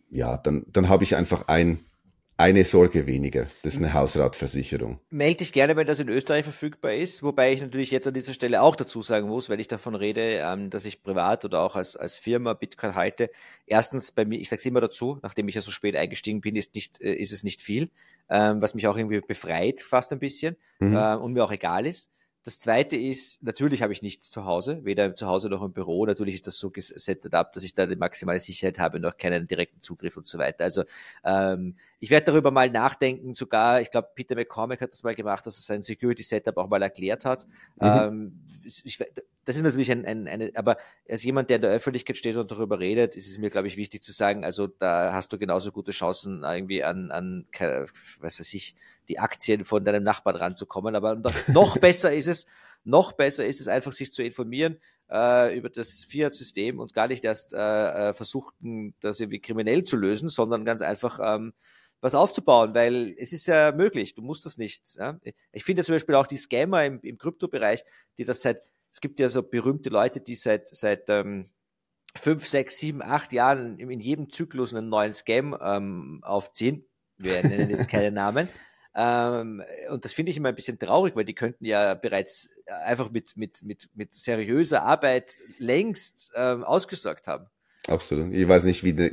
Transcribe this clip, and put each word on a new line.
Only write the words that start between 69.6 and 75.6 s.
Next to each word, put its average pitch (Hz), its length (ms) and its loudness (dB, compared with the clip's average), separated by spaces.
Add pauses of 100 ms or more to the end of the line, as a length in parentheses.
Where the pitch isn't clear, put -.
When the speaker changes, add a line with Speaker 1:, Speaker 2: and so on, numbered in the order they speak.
Speaker 2:
Leute, 120 300 2
die 120 160 -12
seit, 107 320 0
seit, - 420 -2
ähm, 101 400 0 (680)
fünf, 156 300 0
sechs, - 320 -2
sieben, 151 240 -8
acht 139 300 -2
Jahren 120 440 2
in, 120 140 -12
in 127 80 -8
jedem 139 300 -4
Zyklus 127 440 -4
einen 113 160 -6
neuen 107 240 2
Scam, 135 480 0